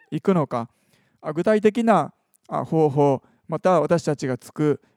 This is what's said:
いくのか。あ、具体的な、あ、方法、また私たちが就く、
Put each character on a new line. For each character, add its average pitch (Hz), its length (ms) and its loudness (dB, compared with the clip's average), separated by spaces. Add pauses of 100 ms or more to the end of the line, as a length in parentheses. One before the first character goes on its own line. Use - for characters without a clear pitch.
い 156 100 -6
く 196 140 0
の 160 140 0
か。 117 220 -6 (520)
あ、 151 100 -8
具 160 120 -4
体 214 180 2
的 214 220 2
な、 190 300 2 (360)
あ、 147 160 -4
方 156 240 2
法、 143 320 2 (260)
ま 156 120 -6
た 185 200 2
私 156 240 0
た 151 120 -2
ち - 120 -8
が 127 100 -4
就 - 140 -20
く、 147 300 -2 (160)